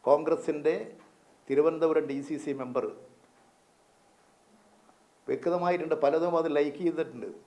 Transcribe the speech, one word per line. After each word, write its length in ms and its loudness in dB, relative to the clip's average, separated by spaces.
കോൺഗ്രസിൻ്റെ 680 2
തിരുവനന്തപുരം 600 2
ഡി 160 -4
സി 180 -6
സി 160 -4
മെമ്പർ 240 -4
വ്യക്തമായിട്ടുണ്ട്, 760 0
പലതും 360 2
അത് 80 0
ലൈക്ക് 260 0
ചെയ്തിട്ടുണ്ട്. 460 -4